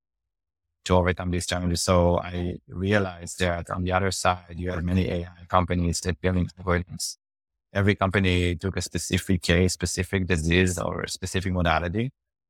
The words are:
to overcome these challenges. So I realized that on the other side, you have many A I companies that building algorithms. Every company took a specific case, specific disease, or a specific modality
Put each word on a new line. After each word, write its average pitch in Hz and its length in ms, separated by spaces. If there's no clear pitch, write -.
to 90 100
overcome 90 340
these 87 160
challenges. 87 380
So 87 340
I 90 380
realized 92 720
that 87 300
on 92 140
the 90 80
other 92 180
side, 90 460
you 90 160
have 85 120
many 87 260
A 87 160
I 87 220
companies 87 540
that 92 180
building 90 300
algorithms. 90 580
Every 101 240
company 90 600
took 92 220
a 87 40
specific - 640
case, 90 300
specific 92 540
disease, 87 520
or 87 220
a - 80
specific 92 440
modality 87 580